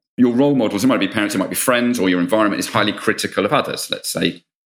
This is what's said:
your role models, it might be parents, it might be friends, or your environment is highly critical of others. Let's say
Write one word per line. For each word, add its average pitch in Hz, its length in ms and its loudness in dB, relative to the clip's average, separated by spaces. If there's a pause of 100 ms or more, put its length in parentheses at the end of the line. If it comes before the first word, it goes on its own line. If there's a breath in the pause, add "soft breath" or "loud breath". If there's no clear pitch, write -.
(180)
your 123 140 4
role 143 220 2
models, 104 300 0
it - 20 4
might 120 140 2
be 98 80 -2
parents, 104 260 -2
it - 40 0
might 90 120 -2
be 92 60 -4
friends, 120 420 0
or 95 100 2
your 90 120 2
environment 101 400 2
is 92 80 -4
highly 104 240 0
critical 101 520 -2
of 104 80 0
others. - 380 -2
Let's - 200 -8
say - 340 -2 (220)